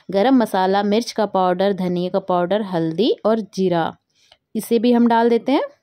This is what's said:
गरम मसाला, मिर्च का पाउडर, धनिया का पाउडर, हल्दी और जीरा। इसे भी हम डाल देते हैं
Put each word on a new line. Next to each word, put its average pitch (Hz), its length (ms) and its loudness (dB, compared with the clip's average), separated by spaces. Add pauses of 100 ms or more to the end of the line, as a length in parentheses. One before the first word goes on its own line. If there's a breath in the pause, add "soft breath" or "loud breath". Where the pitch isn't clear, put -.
(120 loud breath)
गरम 220 260 4
मसाला, 196 460 0
मिर्च 208 280 -2
का 214 160 -2
पाउडर, 190 480 0
धनिया 180 340 -4
का 190 120 -2
पाउडर, 180 420 -2
हल्दी 180 480 -2 (140)
और 226 140 0 (140)
जीरा। 175 380 -2 (640 soft breath)
इसे 233 240 -2
भी 247 120 2
हम 233 160 4
डाल 233 220 4
देते 233 220 0
हैं 330 120 0 (200)